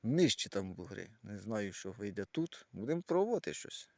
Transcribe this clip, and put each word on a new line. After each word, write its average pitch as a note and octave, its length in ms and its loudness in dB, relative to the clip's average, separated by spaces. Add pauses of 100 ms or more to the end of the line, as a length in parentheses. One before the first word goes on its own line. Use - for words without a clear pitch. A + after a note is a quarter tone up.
нижчі D3 460 6
там F#2+ 260 -2
бугри. F2+ 360 -10 (120)
Не G2+ 160 -8
знаю, G2+ 340 0
що F#2+ 200 -8
вийде G2+ 380 -4
тут. - 420 -2
Будемо C#3 300 0
пробувати F3+ 520 2
щось. - 440 -12